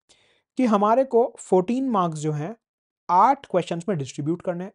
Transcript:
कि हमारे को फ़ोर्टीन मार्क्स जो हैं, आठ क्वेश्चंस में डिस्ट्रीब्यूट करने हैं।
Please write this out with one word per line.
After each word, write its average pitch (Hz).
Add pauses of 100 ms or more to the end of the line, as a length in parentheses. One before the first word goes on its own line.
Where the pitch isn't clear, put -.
(580)
कि 262
हमारे 220
को 233
फ़ोर्टीन 247
मार्क्स 175
जो 151
हैं, 156 (540)
आठ 220
क्वेश्चंस 170
में 185
डिस्ट्रीब्यूट 147
करने 180
हैं। 202